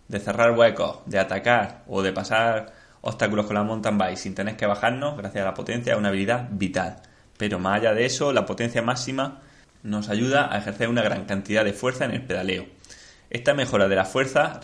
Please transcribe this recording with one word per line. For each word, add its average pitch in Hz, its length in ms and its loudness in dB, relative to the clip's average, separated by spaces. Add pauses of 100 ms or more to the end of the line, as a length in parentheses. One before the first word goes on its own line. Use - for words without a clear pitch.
de 101 140 -6
cerrar 117 320 4
huecos, 113 540 4
de 101 120 0
atacar 98 680 0
o 98 140 0
de 95 100 2
pasar 110 600 0 (300)
obstáculos 110 440 0
con 104 80 -2
la 104 80 2
mountain 107 340 0
bike 90 200 0
sin 95 180 -8
tener 104 220 -4
que 110 100 -2
bajarnos, 127 500 0
gracias 101 260 -6
a 95 40 0
la 95 80 -2
potencia, 117 380 -2
es 110 60 2
una 104 100 0
habilidad 110 420 0
vital. 92 460 -2 (420)
Pero 101 220 -2
más 95 180 2
allá 110 160 4
de 117 100 4
eso, 139 280 0
la 107 140 2
potencia 120 360 -2
máxima 127 600 -4 (420)
nos 104 240 -4
ayuda 127 440 2
a 104 60 -2
ejercer 104 300 -4
una 120 140 2
gran 98 220 -2
cantidad 104 400 0
de 104 80 0
fuerza 127 320 -2
en 123 60 -2
el 98 120 -4
pedaleo. 92 440 -4 (640)
Esta 127 240 0
mejora 120 320 2
de 98 80 2
la 92 100 4
fuerza 139 600 0